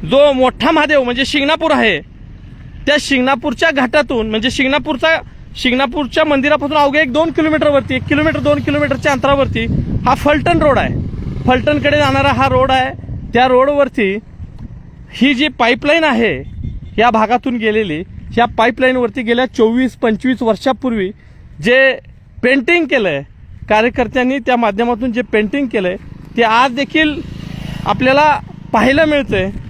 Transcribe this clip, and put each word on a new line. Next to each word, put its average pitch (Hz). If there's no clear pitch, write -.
जो 277
मोठा 254
महादेव 302
म्हणजे 247
शिंगणापूर 311
आहे, 226
त्या 285
शिंगणापूरच्या 269
घाटातून, 254
म्हणजे 220
शिंगणापूरचा, 294
शिंगणापूरच्या 262
मंदिरापासून 294
अवघ्या 285
एक 262
दोन 311
किलोमीटरवरती, 302
एक 254
किलोमीटर, 302
दोन 285
किलोमीटरच्या 285
अंतरावरती 269
हा 254
फलटण 302
रोड 294
आहे. 143
फलटणकडे 285
जाणारा 277
हा 262
रोड 262
आहे. 262
त्या 247
रोडवरती 254
ही 277
जी 277
पाईपलाईन 285
आहे 220
या 226
भागातून 220
गेलेली, 208
ह्या 233
पाईपलाईनवरती 247
गेल्या 240
चोवीस 240
पंचवीस 233
वर्षापूर्वी 226
जे 254
पेंटिंग 277
केलं 247
आहे 143
कार्यकर्त्यांनी, 247
त्या 247
माध्यमातून 233
जे 240
पेंटिंग 226
केलं 208
आहे 180
ते 233
आज 233
देखील 302
आपल्याला 269
पाहायला 262
मिळतंय. 226